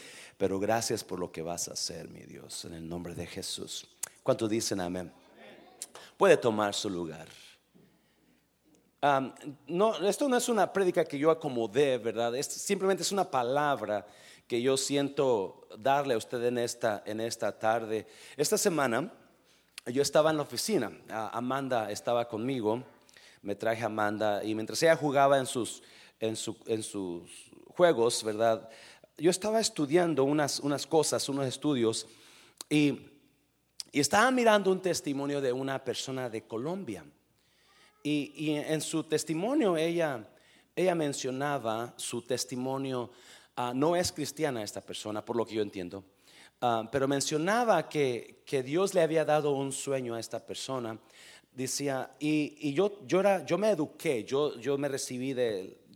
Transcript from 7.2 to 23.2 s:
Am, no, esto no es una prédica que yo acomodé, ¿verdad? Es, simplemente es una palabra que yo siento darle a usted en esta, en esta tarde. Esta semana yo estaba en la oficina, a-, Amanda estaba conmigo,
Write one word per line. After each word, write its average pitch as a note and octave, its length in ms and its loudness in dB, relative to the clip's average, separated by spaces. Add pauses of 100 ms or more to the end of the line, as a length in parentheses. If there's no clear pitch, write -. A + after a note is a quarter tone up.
Am, C3+ 340 2 (320)
no, F#3 300 0 (100)
esto G#3 220 2
no B3 80 2
es B3 120 0
una G#3 240 2
prédica F3+ 320 2
que C#3+ 140 -4
yo D#3 140 4
acomodé, B2+ 680 0
¿verdad? A2+ 380 -2
Es, C#3+ 100 -4
simplemente F#3+ 560 -2
es - 80 -2
una G3 180 0
palabra B2 800 0 (400)
que A#2+ 160 0
yo C3+ 140 4
siento C3+ 920 0 (120)
darle C3+ 360 2
a A2 40 2
usted A#2 260 -4
en B2 140 0
esta, A#2 480 -2
en A2 140 -6
esta A2 380 -4
tarde. A2 480 0 (300)
Esta D3+ 200 2
semana D3+ 560 2 (720)
yo B2 140 0
estaba D3+ 300 4
en D#3 60 0
la D3 80 -2
oficina, A#2+ 480 -2 (160)
a-, G#2+ 280 -6
Amanda B2 540 -2
estaba A#2+ 380 0
conmigo, A#2 560 -2 (580)